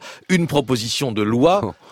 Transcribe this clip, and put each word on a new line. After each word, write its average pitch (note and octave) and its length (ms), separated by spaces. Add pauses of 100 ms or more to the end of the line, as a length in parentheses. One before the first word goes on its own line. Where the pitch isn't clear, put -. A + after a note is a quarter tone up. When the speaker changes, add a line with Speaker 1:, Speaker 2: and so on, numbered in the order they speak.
(280)
Speaker 1:
une F3 200
proposition B2 680
de G#2+ 80
loi C3 420
Speaker 2:
Oh. F#2+ 100 (180)